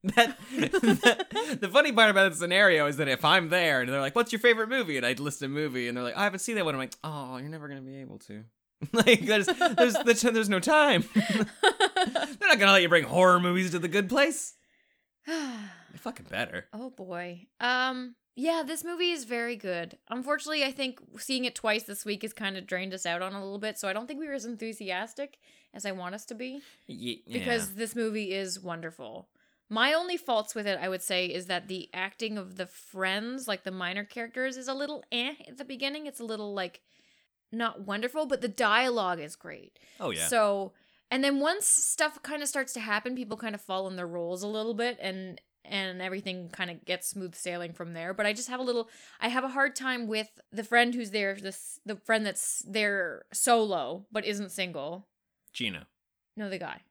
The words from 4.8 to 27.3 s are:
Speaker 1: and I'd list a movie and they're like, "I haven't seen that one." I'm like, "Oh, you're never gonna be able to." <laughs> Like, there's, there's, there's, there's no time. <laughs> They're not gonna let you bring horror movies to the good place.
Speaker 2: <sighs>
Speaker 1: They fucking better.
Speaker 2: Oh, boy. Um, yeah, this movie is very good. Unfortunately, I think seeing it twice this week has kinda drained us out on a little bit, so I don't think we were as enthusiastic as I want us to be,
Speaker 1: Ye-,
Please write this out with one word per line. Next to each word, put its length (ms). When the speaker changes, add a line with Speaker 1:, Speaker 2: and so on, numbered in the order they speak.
Speaker 1:
and 80
I'd 140
list 220
a 60
movie 400
and 100
they're 60
like, 120
"I 100
haven't 140
seen 180
that 80
one." 100
I'm 40
like, 140
"Oh, 340
you're 120
never 180
gonna 140
be 160
able 220
to." 280
<laughs> 460
Like, 280
there's, 260
there's, 480
there's, 160
there's 280
no 100
time. 500
<laughs> 60
They're 320
not 100
gonna 140
let 100
you 60
bring 160
horror 340
movies 320
to 80
the 80
good 220
place. 480
Speaker 2:
<sighs> 680
Speaker 1:
They 720
fucking 320
better. 440
Speaker 2:
Oh, 180
boy. 560
Um, 540
yeah, 320
this 160
movie 280
is 120
very 320
good. 420
Unfortunately, 560
I 80
think 260
seeing 280
it 100
twice 280
this 220
week 160
has 120
kinda 280
drained 320
us 140
out 160
on 100
a 80
little 180
bit, 200
so 80
I 60
don't 140
think 120
we 80
were 60
as 120
enthusiastic 960
as 120
I 80
want 200
us 120
to 100
be, 240
Speaker 1:
Ye-, 460